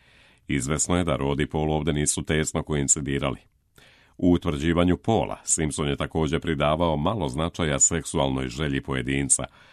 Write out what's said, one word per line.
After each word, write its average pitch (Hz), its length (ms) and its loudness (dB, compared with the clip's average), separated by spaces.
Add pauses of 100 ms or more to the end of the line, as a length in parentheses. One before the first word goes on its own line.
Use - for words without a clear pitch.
(480)
Izvesno 73 500 0
je 90 60 2
da 78 120 0
rod 69 240 -2
i 73 60 0
pol 78 260 -2
ovde 78 220 0
nisu 73 300 0
tesno 78 400 -2
koincidirali. 69 760 -2 (800)
U 90 140 4
utvrđivanju 85 640 2
pola, 76 460 0
Simpson 78 440 0
je 71 80 0
takođe 78 440 -2
pridavao 78 580 0
malo 82 320 0
značaja 76 500 -2
seksualnoj 69 680 0
želji 69 340 -4
pojedinca, 67 640 -2 (260)